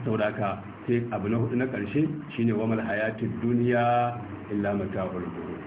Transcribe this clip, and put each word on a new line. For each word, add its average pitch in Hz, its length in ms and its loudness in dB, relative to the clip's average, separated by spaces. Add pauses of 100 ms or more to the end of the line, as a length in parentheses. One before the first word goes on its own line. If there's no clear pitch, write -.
Saboda 107 220 2
haka 104 380 -2 (240)
sai 120 120 4 (120)
abu 101 180 -2
na 117 80 2
hudu 117 180 2
na 123 100 2
ƙarshe 127 440 0 (260)
shine, 117 160 4
"Wa 110 160 2
mal 113 140 2
hayatud 110 480 -2 (100)
dunya 120 800 4 (340)
illa 101 220 0
mata'ul 92 580 -2
ghurur." 82 360 -8